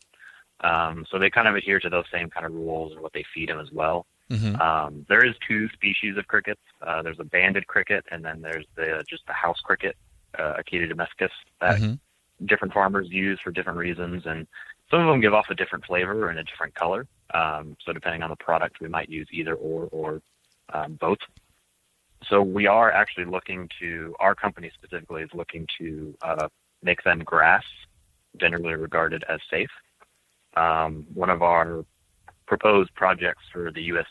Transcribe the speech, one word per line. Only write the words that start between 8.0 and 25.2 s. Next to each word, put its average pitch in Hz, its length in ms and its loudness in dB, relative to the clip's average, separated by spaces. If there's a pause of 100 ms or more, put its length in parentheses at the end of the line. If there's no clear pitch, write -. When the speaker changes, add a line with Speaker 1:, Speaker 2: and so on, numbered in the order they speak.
Speaker 1:
and 82 140 -10
then 80 180 -10
there's 80 320 -8
the, 80 340 -4
just - 180 -14
the - 60 -10
house 85 280 -2
cricket, - 360 -2 (420)
uh, 76 200 -2
Acheta 85 300 -4
domesticus, 82 420 -4 (300)
that 90 180 4
Speaker 2:
Mm-hmm. 107 160 2 (500)
Speaker 1:
different 98 300 0
farmers 98 340 2
use 95 320 -2
for 90 120 -8
different 85 260 -4
reasons, 87 480 -6
and 80 200 -6 (440)
some 170 100 4
of 160 140 6
'em 127 60 4
give 107 120 6
off 107 160 4
a 95 60 -4
different 90 320 -4
flavor 90 420 0
and 82 120 -4
a 78 40 -12
different - 300 -8
color. 98 320 -2 (260)
Um, 78 520 -2
so 85 80 -6
depending 82 320 -4
on 80 60 -6
the 78 60 -8
product, 82 440 0
we 80 80 -8
might 82 200 -4
use 78 220 -10
either 80 240 -4
or, 80 380 -6
or, 78 280 -6 (520)
um, 78 220 -6
both. 85 240 0 (1080)
So 101 140 6
we 98 240 2
are 110 240 8
actually 92 360 2
looking 90 420 -6 (100)
to, 82 400 -8
our 98 160 4
company 95 400 -4
specifically 82 480 -10